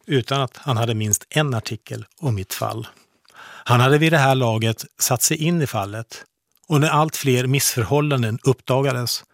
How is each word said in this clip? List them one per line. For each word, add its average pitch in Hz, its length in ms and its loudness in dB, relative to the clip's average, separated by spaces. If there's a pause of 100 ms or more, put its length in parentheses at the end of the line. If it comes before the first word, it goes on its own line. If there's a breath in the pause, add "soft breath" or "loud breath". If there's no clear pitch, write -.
utan 139 360 -2
att 127 160 -6
han 123 200 -4
hade 117 160 -2
minst 107 360 -4
en 151 240 0
artikel 110 520 -8 (140)
om 131 160 0
mitt 95 180 -6
fall. 110 340 -6 (800 loud breath)
Han 120 140 4
hade 135 180 6
vid 160 160 2
det 165 40 6
här 135 180 4
laget 113 500 0 (140)
satt - 220 0
sig 160 160 0
in 165 240 0
i 135 60 -2
fallet 104 560 -8 (440)
och 147 140 2
när 156 80 2
allt 151 260 0
fler 127 320 0
missförhållanden 131 960 0
uppdagades 127 800 0 (100)